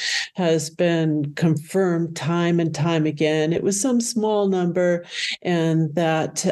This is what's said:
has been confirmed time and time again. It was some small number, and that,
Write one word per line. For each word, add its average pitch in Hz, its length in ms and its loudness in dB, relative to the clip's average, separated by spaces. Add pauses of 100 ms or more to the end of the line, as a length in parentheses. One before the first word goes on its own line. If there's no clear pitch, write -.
(360)
has 165 340 0
been 156 680 0
confirmed 170 800 0
time 170 420 0
and 165 160 0
time 160 320 0
again. 156 460 0
It - 120 -2
was 196 180 0
some 247 180 2
small 214 480 0
number, 175 560 0 (380)
and 160 540 0
that, 160 560 0